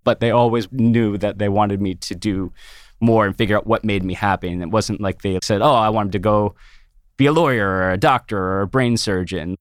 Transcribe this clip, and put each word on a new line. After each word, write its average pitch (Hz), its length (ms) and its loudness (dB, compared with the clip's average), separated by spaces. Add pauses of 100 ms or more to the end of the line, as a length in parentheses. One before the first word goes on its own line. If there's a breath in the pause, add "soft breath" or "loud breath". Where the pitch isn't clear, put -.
but 117 160 0
they 117 100 0
always 117 420 2
knew 117 460 2
that 101 220 -4
they 104 100 0
wanted 101 320 0
me 95 140 -2
to - 180 -12
do 92 400 -4 (480 loud breath)
more 113 240 4
and 95 100 -2
figure 107 220 0
out 101 80 -2
what 110 180 0
made 101 200 -2
me 92 100 -4
happy. 95 360 -2
And 87 120 -6
it 82 80 -8
wasn't 107 320 -2
like 95 220 -6
they 92 180 -2
said, 104 220 0
"Oh, 147 100 4
I 110 160 2
wanted 107 220 -2
to 101 80 -4
go 104 340 0 (640 soft breath)
be 139 80 4
a 139 60 4
lawyer 135 360 2
or 92 220 0
a 92 80 0
doctor 123 400 0
or 95 240 -2
a 101 60 -2
brain 120 280 0
surgeon." 90 640 -4